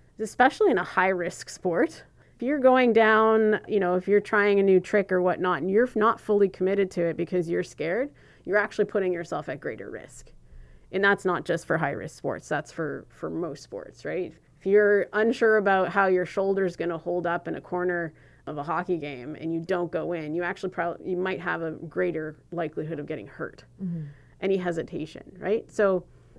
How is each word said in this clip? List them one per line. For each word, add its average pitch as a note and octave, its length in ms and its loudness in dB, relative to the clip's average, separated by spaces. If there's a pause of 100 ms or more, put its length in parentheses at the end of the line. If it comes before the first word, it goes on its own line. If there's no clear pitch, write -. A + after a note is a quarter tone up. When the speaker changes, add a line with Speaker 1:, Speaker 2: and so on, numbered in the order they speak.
(200)
Speaker 1:
especially C4+ 520 4
in F#3+ 80 2
a F3+ 40 -2
high F#3+ 260 2
risk F3 400 -4
sport. F#3+ 540 -2 (320)
If - 60 -12
you're C#4 180 0
going B3+ 340 6
down, A3 760 4
you G#3 120 0
know, F3+ 160 2
if F#3 120 -2
you're G3+ 120 6
trying G3+ 400 2
a G3 40 4
new F#3+ 160 6
trick G3 320 0
or F#3 100 2
whatnot, F3+ 400 0
and F3+ 80 -2
you're A#3 260 4
not G#3+ 240 2
fully G3+ 300 2
committed F#3+ 420 0
to F3 140 -2
it E3 120 -2
because F3 300 -2
you're F3 160 -2
scared, G3+ 460 -4 (340)
you're F#3+ 140 0
actually G#3 280 0
putting F#3+ 280 -2
yourself E3 360 -8
at C#3 100 -8
greater G#2 320 -10
risk. - 400 -18 (600)
And G3 120 0
that's G3+ 220 4
not D#3 200 -2
just D#3+ 220 -4
for D3+ 100 0
high C#3+ 140 -2
risk - 260 -10
sports. - 320 -8
That's D3+ 220 -6
for, C#3 380 -8
for - 200 -12
most D#3+ 320 -8
sports, - 420 -16
right? D#3+ 300 -8 (260)
If - 60 -18
you're G3+ 480 6
unsure A3+ 440 4
about F#3+ 320 2
how G3 180 2
your F3+ 180 2
shoulder's G3 500 -2
gonna E3+ 220 -4
hold F3 280 -4
up E3+ 220 -2
in D#3+ 80 -6
a C#3 60 -10
corner F3 520 -4 (340)
of D#3 100 -8
a C#3+ 60 -6
hockey E3+ 340 -2
game C#3+ 420 -10
and E3 140 -6
you E3 80 -2
don't F3 300 -4
go D#3+ 220 -4
in, D#3 220 -6
you F3 80 -4
actually F3+ 280 -6
prob-, E3+ 320 -6
you F#3 140 -4
might F#3 220 -4
have E3 220 -6
a D#3+ 100 -6
greater D#3+ 640 -6 (160)
likelihood D#3 480 -6
of D3 60 -10
getting B2+ 220 -10
hurt. - 360 -12 (180)
Speaker 2:
Mm-hmm. E3+ 200 -6 (400)
Speaker 1:
Any F#3+ 160 0
hesitation, E3+ 800 -8
right? G3+ 320 -4
So F#3+ 320 0 (360)